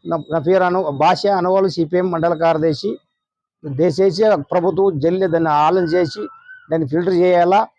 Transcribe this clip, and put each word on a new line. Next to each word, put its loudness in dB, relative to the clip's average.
నా, -4
నా -2
పేరు 2
అను-, -2
భాష 2
అనవాలు, 2
సిపిఎం -2
మండల 0
కార్యదర్శి. 0
దయచేసి 0
ప్రభుత్వం 0
జల్లి 0
దాన్ని 0
ఆలోచన 2
చేసి -2
దాన్ని -2
ఫిల్టర్ -2
చేయాలా. 4